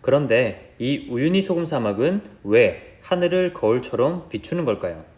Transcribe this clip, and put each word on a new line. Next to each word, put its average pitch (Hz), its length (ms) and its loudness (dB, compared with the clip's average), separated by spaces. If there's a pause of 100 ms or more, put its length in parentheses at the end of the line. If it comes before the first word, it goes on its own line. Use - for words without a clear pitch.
그런데 123 760 0
이 131 320 -4
우유니 180 320 0
소금 170 240 -2
사막은 139 560 0 (220)
왜 104 460 2 (120)
하늘을 180 500 0
거울처럼 123 760 0
비추는 160 360 -6
걸까요? 87 400 -4 (140)